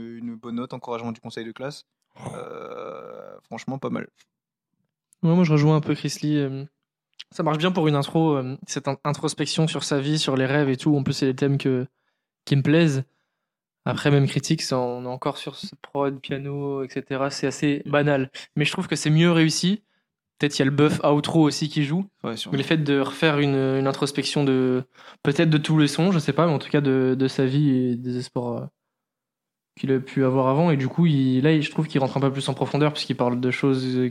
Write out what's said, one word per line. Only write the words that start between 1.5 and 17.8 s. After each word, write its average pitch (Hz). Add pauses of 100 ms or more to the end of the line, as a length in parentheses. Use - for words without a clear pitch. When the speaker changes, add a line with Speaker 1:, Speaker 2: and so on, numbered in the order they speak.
Speaker 1:
classe. 139 (340)
Speaker 2:
Oh. 127
Speaker 1:
Euh, -
franchement, 123
pas 123
mal. 120 (1160)
Speaker 3:
Ouais, 165
moi, 180
je 156
rejoins 151
un 147
peu 147
Chris -
Lee, 151
euh, 135 (640)
ça -
marche 156
bien 175
pour 170
une 151
intro, 156
euh, 131 (100)
cette -
in-, 135
introspection 147
sur 147
sa 143
vie, 151
sur 139
les 131
rêves 139
et 131
tout. 151
En 139
plus, 135
c'est 143
des 131
thèmes 143
que, 131 (580)
qui 143
me 139
plaisent. 143 (800)
Après, 123
même 143
critique, 147
c'est, -
on 123
est 123
encore 131
sur -
ce - (140)
prod, 139
piano, 139
et 127
cetera. 135
C'est -
assez 143